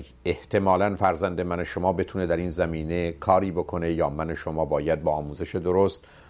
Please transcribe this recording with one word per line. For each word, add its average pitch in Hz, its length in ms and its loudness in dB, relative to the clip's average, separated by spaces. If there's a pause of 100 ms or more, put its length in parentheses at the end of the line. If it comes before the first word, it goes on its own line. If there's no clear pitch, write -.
(240)
احتمالاً 95 720 2
فرزند 90 440 2
من 87 200 -2
و 87 40 -2
شما 90 280 0
بتونه 90 340 -2
در 85 100 2
این 87 140 -2
زمینه 82 600 -2
کاری 95 380 2
بکنه 85 420 -2
یا 80 180 0
من 80 200 -4
و 80 40 -4
شما 78 300 -4
باید 73 380 0
با 78 100 2
آموزش 76 420 -6
درست 92 500 2 (260)